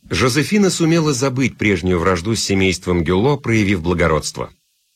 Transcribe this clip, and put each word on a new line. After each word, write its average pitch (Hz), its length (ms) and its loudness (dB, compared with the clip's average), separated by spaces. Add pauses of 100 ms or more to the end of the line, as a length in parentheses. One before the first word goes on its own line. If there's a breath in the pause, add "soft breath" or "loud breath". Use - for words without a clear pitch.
Жозефина 143 600 0
сумела 160 440 0
забыть 127 440 -2
прежнюю 92 420 0
вражду 90 360 0
с - 80 -4
семейством 92 600 0
Гюло, 101 340 0
проявив 104 440 0
благородство. 80 720 -2 (440)